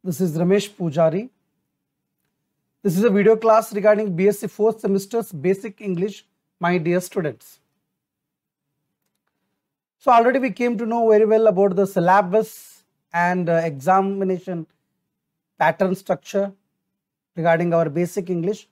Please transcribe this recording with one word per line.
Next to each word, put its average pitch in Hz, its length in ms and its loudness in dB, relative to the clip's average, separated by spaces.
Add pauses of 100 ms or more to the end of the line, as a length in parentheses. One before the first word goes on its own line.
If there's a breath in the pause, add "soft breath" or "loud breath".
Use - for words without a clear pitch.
This 180 180 -6
is 160 160 -2
Ramesh 196 320 0
Pujari. 165 600 -2 (1500)
This 170 120 -2
is 196 80 0
a 233 60 2
video 202 260 4
class 220 380 2
regarding 208 420 0
B 190 120 2
S 202 140 0
C 226 40 -8
fourth 220 360 -2
semester's 196 500 -4
Basic 190 500 -6
English, 196 460 -6 (320)
my 175 180 0
dear 175 240 -2
students. 156 560 -10 (2500)
So - 140 0
already 240 260 6
we 254 140 -2
came 240 260 -2
to 233 80 -6
know 226 240 0
very 214 160 6
well 220 220 4
about 196 280 2
the 196 120 2
syllabus 190 960 0 (280)
and, 175 380 -2
uh, 165 140 0
examination 185 1040 -2 (920)
pattern 180 380 0
structure 196 580 -6 (840)
regarding 170 380 0
our 165 160 2
Basic 175 400 -4
English 185 420 -6